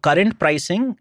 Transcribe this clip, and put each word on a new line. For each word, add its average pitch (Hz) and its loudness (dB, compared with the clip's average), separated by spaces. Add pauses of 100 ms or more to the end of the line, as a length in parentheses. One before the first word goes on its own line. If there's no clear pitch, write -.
current 185 2
pricing 180 -2